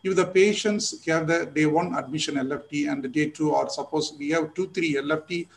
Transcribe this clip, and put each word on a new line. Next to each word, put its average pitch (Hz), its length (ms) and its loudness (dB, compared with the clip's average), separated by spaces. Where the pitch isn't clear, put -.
If 185 120 0
the 180 100 4
patients 208 840 2
have 160 200 2
the 165 200 2
day 156 180 2
one 170 300 2
admission 143 420 -4
L 131 160 -2
F - 160 -10
T 147 180 -2
and 139 160 -2
the 131 60 -4
day 151 200 0
two, 151 240 0
or 139 160 0
suppose 151 480 -4
we 143 120 -6
have 156 240 0
two, 185 140 -4
three 165 300 0
L 143 140 -2
F 156 160 -2
T 170 300 -4